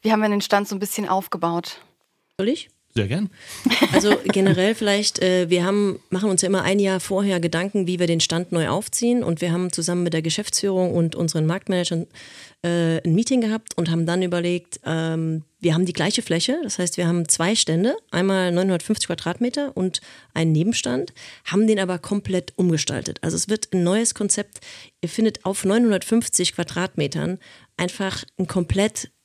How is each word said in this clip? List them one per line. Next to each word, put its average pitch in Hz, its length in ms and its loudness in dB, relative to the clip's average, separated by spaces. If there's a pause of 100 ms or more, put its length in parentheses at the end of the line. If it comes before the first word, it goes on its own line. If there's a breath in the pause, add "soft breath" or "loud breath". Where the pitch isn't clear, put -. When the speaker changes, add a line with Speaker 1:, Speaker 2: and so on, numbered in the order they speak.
Speaker 1:
wie 220 80 4
haben 220 80 4
wir 214 80 2
den 202 140 2
Stand 202 260 2
so 202 80 -6
ein - 20 -6
bisschen 202 300 -6
aufgebaut? 170 720 -2 (580)
Speaker 2:
Soll 196 100 0
ich? 311 200 -4 (280)
Speaker 3:
Sehr 101 120 2
gern. 185 200 -2 (640 loud breath)
Speaker 2:
Also 202 300 4
generell 196 540 4
vielleicht, 208 440 0
äh, 180 300 2
wir 175 140 4
haben, 202 340 0 (120)
machen 190 200 0
uns 180 120 2
ja 185 60 0
immer 190 140 2
ein 196 160 2
Jahr 190 220 2
vorher 196 400 0
Gedanken, 170 480 -2
wie 180 100 -2
wir 180 80 2
den 165 140 2
Stand 170 320 -2
neu 165 160 0
aufziehen. 233 560 0
Und 165 160 -2
wir 175 100 -2
haben 175 220 -2
zusammen 175 320 -2
mit 170 80 0
der 160 100 0
Geschäftsführung 185 720 -2
und 165 220 0
unseren 160 300 0
Marktmanagern, 175 600 -2 (560 loud breath)
äh, 170 400 2
ein 165 140 4
Meeting 240 240 2
gehabt 220 360 -4
und 165 140 0
haben 165 160 0
dann 175 160 0
überlegt, 175 600 -2
ähm, 160 580 -2 (160)
wir 170 160 2
haben 180 120 2
die 175 60 -4
gleiche 170 300 0
Fläche. 170 400 0
Das 240 160 -6
heißt, 175 180 -2
wir 175 120 0
haben 170 200 0
zwei 170 280 2
Stände, 196 400 2 (160)
einmal 185 400 2
neunhundertfünfzig 185 560 0
Quadratmeter 240 680 -4
und 185 240 -2 (320 loud breath)
einen 160 200 2
Nebenstand, 156 600 0 (340 loud breath)
haben 202 200 4
den 214 140 4
aber 180 180 -2
komplett 190 560 -4
umgestaltet. - 680 0
Also 165 120 -2
es 165 140 -4
wird 214 240 -2
ein 185 100 2
neues 202 320 2
Konzept. - 460 -4 (400 loud breath)
Ihr 175 80 -4
findet 220 360 0
auf 190 200 -4
neunhundertfünfzig 214 880 2
Quadratmetern 165 840 -2 (360 loud breath)
einfach 185 460 -4 (160)
ein 185 80 0
komplett 196 640 0 (140)